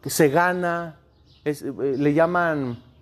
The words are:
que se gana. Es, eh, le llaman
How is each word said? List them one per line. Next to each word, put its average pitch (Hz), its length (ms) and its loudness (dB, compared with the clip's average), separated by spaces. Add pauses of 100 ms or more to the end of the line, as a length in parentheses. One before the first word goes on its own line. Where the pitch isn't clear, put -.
que 143 80 -8
se 156 180 4
gana. 170 720 0 (460)
Es, 147 160 -4
eh, 139 100 -6
le 139 420 0
llaman 160 680 0 (180)